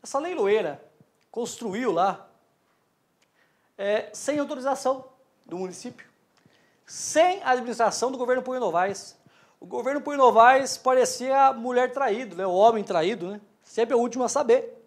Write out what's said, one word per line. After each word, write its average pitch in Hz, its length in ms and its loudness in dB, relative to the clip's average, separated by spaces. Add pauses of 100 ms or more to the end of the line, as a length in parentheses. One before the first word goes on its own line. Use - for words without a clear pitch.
Essa 269 180 -4
leiloeira 214 640 -2 (480)
construiu 226 600 -4
lá, 175 340 -2 (1500)
é, 208 340 -2
sem - 260 -4
autorização 269 680 -4 (400)
do 170 120 -12
município, 185 480 -12 (800)
sem 359 580 0
a 262 80 0
administração 233 600 0
do 269 60 -10
governo 254 240 -2
Poio 254 180 -6
Novaes. 190 580 -4 (440)
O - 40 -20
governo 247 360 -4
Poio 285 160 -6
Novaes 247 600 6
parecia 254 720 2
a 262 60 4
mulher 247 400 -2
traída, 240 420 -4
né? 185 100 -6
O 180 80 -2
homem 214 300 4
traído, 180 460 -2
né? 208 120 -12 (220)
Sempre 220 300 -4
é 233 40 4
o 233 40 4
último 240 240 -2
a 214 40 -2
saber - 580 0